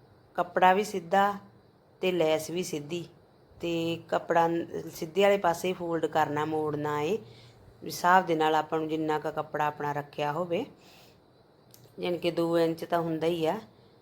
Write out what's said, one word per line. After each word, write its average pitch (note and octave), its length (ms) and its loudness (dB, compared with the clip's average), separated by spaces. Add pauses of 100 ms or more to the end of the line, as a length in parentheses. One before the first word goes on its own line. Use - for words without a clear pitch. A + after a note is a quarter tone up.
(360)
ਕੱਪੜਾ F#3 380 4
ਵੀ G3+ 100 2
ਸਿੱਧਾ G3 500 0 (680)
ਤੇ F#3 100 2
ਲੈਸ D#3 380 2
ਵੀ E3+ 140 -4
ਸਿੱਧੀ, D#3+ 400 -8 (580)
ਤੇ E3 380 -2 (100)
ਕੱਪੜਾ E3+ 380 2
ਨ-, E3+ 420 -4
ਸਿੱਧੇ E3+ 320 -4
ਵਾਲੇ G3+ 160 6
ਪਾਸੇ F#3 360 0
ਫੋਲਡ E3+ 320 -4
ਕਰਨਾ, D3+ 400 0
ਮੋੜਨਾ D3+ 560 -2
ਏ F3+ 160 -2 (640)
ਹਿਸਾਬ F3+ 420 4
ਦੇ E3+ 100 0
ਨਾਲ D#3 200 2
ਆਪਾਂ D#3 240 0
ਨੂੰ D#3 80 -4
ਜਿੰਨਾ D#3 320 -2
ਕੁ D#3 120 -6
ਕੱਪੜਾ D3+ 360 -4
ਆਪਣਾ D3 240 -4
ਰੱਖਿਆ D3 400 -4
ਹੋਵੇ, F3 340 -2 (1300)
ਯਾਨੀ F3+ 180 -4
ਕਿ E3+ 140 -2
ਦੋ E3 280 2
ਇੰਚ E3 260 0
ਤਾਂ E3+ 160 0
ਹੁੰਦਾ D#3+ 260 -2
ਹੀ E3+ 180 0
ਆ। F#3 140 0 (420)